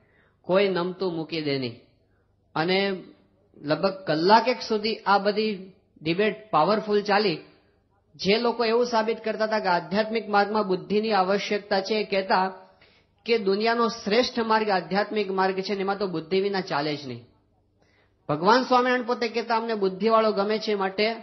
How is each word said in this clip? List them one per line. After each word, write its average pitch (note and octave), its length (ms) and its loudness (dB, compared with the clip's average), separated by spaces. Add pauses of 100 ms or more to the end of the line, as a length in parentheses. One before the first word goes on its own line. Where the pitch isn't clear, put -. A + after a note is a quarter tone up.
(420)
કોઈ G3 280 2
નમતું F3+ 460 -2
મૂકી D#3+ 260 -6
દે C#3 180 -2
નહીં. A#2+ 200 -6 (760)
અને F#3 480 0 (540)
લગભગ D#3+ 500 -2
કલાક F#3+ 400 4
એક B3 200 -2
સુધી G#3+ 280 -2
આ G3 220 0
બધી G3 560 -2 (280)
ડિબેટ F3 480 -2
પાવરફુલ G3+ 520 2
ચાલી. G3 360 0 (760)
જે F#3+ 220 2
લોકો A#3 280 0
એવું A#3 200 2
સાબિત A3 380 -2
કરતા G#3+ 200 -2
હતા G#3+ 160 0
કે F#3+ 80 -2
આધ્યાત્મિક G3+ 640 -2
માર્ગમાં G3+ 380 2
બુદ્ધિની F#3 440 -2
આવશ્યકતા G3 680 0
છે, G#3+ 140 -4
એ G#3+ 80 0
કહેતા F#3+ 500 0 (720)
કે A3+ 120 2
દુનિયાનો A3 500 2
શ્રેષ્ઠ A3+ 520 0
માર્ગ A3 300 2
આધ્યાત્મિક G3 640 0
માર્ગ F#3+ 280 0
છે G3 160 -2
ને G3 60 -4
એમાં G3 160 -2
તો G3+ 100 -2
બુદ્ધિ F3 340 -2
વિના G3 200 -2
ચાલે D3+ 340 -2
જ C3+ 120 -12
નહીં. A#2 180 -12 (1040)
ભગવાન G3 340 4
સ્વામિનારાયણ B3 400 2
પોતે A#3 240 -4
કહેતા, A3+ 280 -2
"અમને A3+ 200 -2
બુદ્ધિવાળો G#3+ 560 2
ગમે G3+ 280 0
છે, G#3+ 160 -2
માટે, G3+ 480 -2